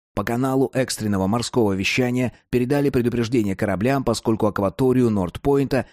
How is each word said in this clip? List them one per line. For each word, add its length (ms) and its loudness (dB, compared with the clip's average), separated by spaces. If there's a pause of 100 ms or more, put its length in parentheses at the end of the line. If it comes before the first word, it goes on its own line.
(140)
По 100 -4
каналу 480 0
экстренного 540 -2
морского 480 0
вещания 580 -2 (160)
передали 400 0
предупреждение 640 0
кораблям, 480 0
поскольку 440 0
акваторию 640 2
Норт-Пойнта 840 0